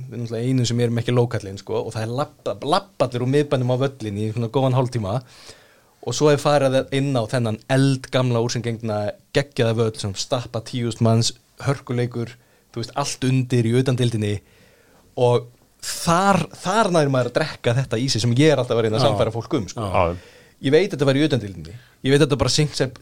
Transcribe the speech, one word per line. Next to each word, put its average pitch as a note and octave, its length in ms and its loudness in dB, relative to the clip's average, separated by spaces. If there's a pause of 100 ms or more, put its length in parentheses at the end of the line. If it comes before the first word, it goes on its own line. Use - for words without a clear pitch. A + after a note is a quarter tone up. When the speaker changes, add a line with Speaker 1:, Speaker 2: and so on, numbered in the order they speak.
Speaker 1:
við A#2 140 -8
náttúrulega A#2 260 -4
einu C3 180 2
sem A#2+ 140 0
erum A#2 220 0
ekki B2+ 100 -2
lókallinn, A2+ 480 0
sko, A2 240 -4
og A2 80 -10
það A2 140 -6
er A#2 100 -6
labbað, B2 480 -6
labbað D#3 460 -2
allir B2 160 -2
úr C3 80 2
miðbænum C3+ 420 2
á B2 60 0
völlinn G#2+ 420 -4
í A2 80 -2
svona A#2 160 -4
góðan C3 300 2
hálftíma, A#2 340 -2 (920)
og A#2+ 140 -6
svo D3 160 4
er C#3 80 2
farið C3+ 380 2 (180)
inn C#3 160 0
á B2 160 0
þennan A2+ 300 -2 (100)
eldgamla C3 720 2
úr A#2+ 140 -2
sem A#2 100 -4
gengna A2 380 -4 (340)
geggjaða A#2 400 0
völl A2+ 240 0
sem G2 160 -6
stappa - 480 -6
tíu A#2+ 240 -4
þúsund A2+ 160 -2
manns, A2+ 280 4 (280)
hörkuleikur, A#2+ 720 -4 (400)
þú A#2+ 80 -10
veist, - 160 -10
allt C#3 320 -2
undir B2+ 400 2
í A#2 140 2
utandeildinni A2+ 560 0 (760)
og B2 340 2 (360)
þar, F#3 540 2 (100)
þar G3+ 400 0
nær D#3 220 4
maður B2 180 2
að - 60 -4
drekka C#3 400 -2
þetta C3 240 -2
í C3+ 100 0
sig G#2+ 120 0
sem A#2 120 2
ég D3+ 160 6
er C#3 80 4
alltaf - 160 -2
að A2+ 140 2
reyna G#2+ 100 0
að C3 60 4
Speaker 2:
Já. - 20 6
Speaker 1:
sannfæra A2 280 2
fólk A#2 200 -8
um, A2 160 -2
sko. A2+ 160 -8
Speaker 2:
Já. F#2+ 220 2
Speaker 3:
Já. F2+ 240 -8 (340)
Speaker 1:
Ég C3+ 80 0
veit F3+ 140 4
að G3 80 -10
þetta C3+ 100 0
var C3+ 140 4
í - 60 2
utandeildinni. G2 480 -4 (280)
Ég C3 80 0
veit C#3+ 80 6
að D#3 60 4
þetta C#3+ 100 2
er A#2+ 60 0
bara B2 100 0
Sinsel, D3+ 380 0 (140)